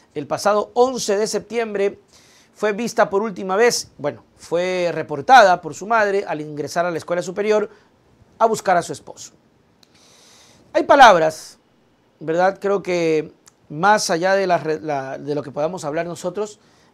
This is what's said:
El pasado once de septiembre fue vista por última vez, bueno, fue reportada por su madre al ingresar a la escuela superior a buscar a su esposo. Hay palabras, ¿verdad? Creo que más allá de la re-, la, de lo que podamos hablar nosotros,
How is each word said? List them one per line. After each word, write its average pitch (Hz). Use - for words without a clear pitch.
El 143
pasado 202
once 240
de 214
septiembre 208
fue 214
vista 208
por 196
última 196
vez, 226
bueno, 135
fue 180
reportada 175
por 151
su 185
madre 208
al 160
ingresar 151
a 180
la 160
escuela 175
superior 208
a 226
buscar 196
a 165
su 156
esposo. -
Hay 339
palabras, 220
¿verdad? 175
Creo 196
que 165
más 196
allá 185
de 196
la 175
re-, 156
la, 143
de 143
lo 143
que 135
podamos 160
hablar 160
nosotros, 180